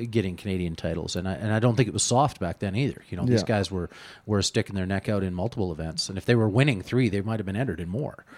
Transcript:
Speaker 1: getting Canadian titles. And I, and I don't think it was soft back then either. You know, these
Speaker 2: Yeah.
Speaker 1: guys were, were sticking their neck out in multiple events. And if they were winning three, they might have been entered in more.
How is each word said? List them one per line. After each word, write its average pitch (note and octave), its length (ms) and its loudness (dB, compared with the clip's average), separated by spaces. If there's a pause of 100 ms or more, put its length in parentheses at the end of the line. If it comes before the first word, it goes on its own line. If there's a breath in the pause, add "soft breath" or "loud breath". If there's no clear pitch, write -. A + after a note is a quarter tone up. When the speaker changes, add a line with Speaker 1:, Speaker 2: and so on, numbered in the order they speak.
Speaker 1:
getting G2 280 0
Canadian F2+ 400 -2
titles. E2 400 -4
And F2+ 100 -4
I, F#2+ 60 -2
and F#2 200 -2
I A2 60 4
don't A#2 160 4
think A#2 140 4
it - 60 -6
was G2 100 0
soft C3+ 340 2
back F#2 220 -4
then G2 160 -2
either. B2+ 340 -2
You F#2 60 -8
know, F#2 80 -4
these B2 160 6
Speaker 2:
Yeah. F2+ 60 -2
Speaker 1:
guys G2 260 2
were, F2 180 -4 (360 loud breath)
were G#2 160 4
sticking G2+ 340 0
their F#2 100 -2
neck F#2+ 220 -2
out G#2 160 0
in F#2 100 -4
multiple G2 380 -2
events. D#2+ 360 -6
And F#2+ 80 -6
if F#2+ 80 -6
they B2 120 6
were A2 120 4
winning A2 340 2
three, B2 260 2
they G2 140 0
might A2 180 -2
have F#2+ 60 -4
been F#2+ 100 -4
entered G#2+ 240 -2
in E2+ 80 -6
more. A#2+ 360 -6 (140 loud breath)